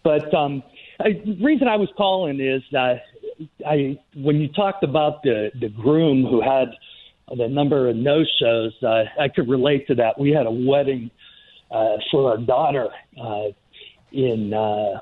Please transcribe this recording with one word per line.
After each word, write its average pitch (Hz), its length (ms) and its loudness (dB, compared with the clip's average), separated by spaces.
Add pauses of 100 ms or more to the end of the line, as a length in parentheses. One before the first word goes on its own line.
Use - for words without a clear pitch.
But, 151 280 0
um, 143 300 -2 (380)
I, 214 120 0
the 190 300 -6
reason 277 240 2
I 220 100 2
was 208 200 0
calling 190 440 0
is, 135 220 -2 (100)
uh, 127 260 0 (680)
I, 143 320 0 (160)
when 147 220 0
you 151 120 0
talked 196 360 -2
about 147 400 0
the, 107 260 0 (100)
the 117 80 -4
groom 135 560 2
who 123 160 2
had 131 280 2 (680)
the 120 120 -2
number 139 400 2
of 113 80 0
no-shows, 117 840 2
uh, 113 220 2 (140)
I 147 100 2
could 139 200 -2
relate 135 400 2
to 135 80 0
that. 113 220 2
We 143 120 2
had 147 160 2
a 110 60 -2
wedding, 127 580 0 (600)
uh, 110 240 0 (160)
for 135 180 2
our 110 60 0
daughter, 127 540 0 (300)
uh, 107 260 -6 (680)
in, 113 420 -2
uh, 107 480 -2